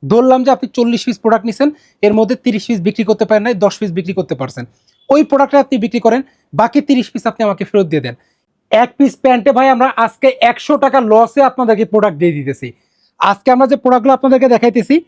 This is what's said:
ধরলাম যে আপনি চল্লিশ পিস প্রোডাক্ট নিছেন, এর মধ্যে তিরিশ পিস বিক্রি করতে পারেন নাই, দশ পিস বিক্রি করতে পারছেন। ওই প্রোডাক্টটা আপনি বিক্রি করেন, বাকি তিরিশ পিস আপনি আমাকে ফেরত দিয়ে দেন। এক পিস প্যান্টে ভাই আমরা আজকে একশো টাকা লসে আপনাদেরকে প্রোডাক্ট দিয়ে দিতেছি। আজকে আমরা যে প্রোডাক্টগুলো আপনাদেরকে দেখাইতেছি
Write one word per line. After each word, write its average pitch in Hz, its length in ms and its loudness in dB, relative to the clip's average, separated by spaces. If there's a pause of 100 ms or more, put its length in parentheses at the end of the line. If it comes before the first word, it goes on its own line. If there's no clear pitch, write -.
ধরলাম 254 420 2
যে 269 60 0
আপনি 254 180 -2
চল্লিশ 240 360 -2
পিস 233 140 -6
প্রোডাক্ট 220 280 -2
নিছেন, 269 220 -2 (340)
এর 208 100 2
মধ্যে 214 240 0
তিরিশ 214 300 -4
পিস 233 140 -4
বিক্রি 208 240 -4
করতে 214 200 -2
পারেন 214 180 0
নাই, 240 120 -2
দশ 196 240 -2
পিস 214 140 -6
বিক্রি 180 220 -8
করতে 175 200 -6
পারছেন। 131 300 -12 (460)
ওই 285 140 2
প্রোডাক্টটা 277 360 0
আপনি 269 180 -2
বিক্রি 226 220 -4
করেন, 226 200 2 (340)
বাকি 226 260 0
তিরিশ 240 300 0
পিস - 160 -12
আপনি 226 180 -6
আমাকে 202 200 -2
ফেরত 196 220 -2
দিয়ে 151 200 -4
দেন। 147 80 -10 (560)
এক 233 260 2
পিস 277 200 2
প্যান্টে 247 360 0
ভাই 254 160 2
আমরা 254 280 2
আজকে 226 320 0 (120)
একশো 233 360 0
টাকা 269 240 2
লসে 226 420 2
আপনাদেরকে 226 420 0
প্রোডাক্ট 202 340 -2
দিয়ে 170 140 0
দিতেছি। 135 360 -8 (520)
আজকে 196 300 -2
আমরা 254 160 2
যে 262 100 0
প্রোডাক্টগুলো 254 380 2
আপনাদেরকে 262 340 2
দেখাইতেছি 240 460 0 (140)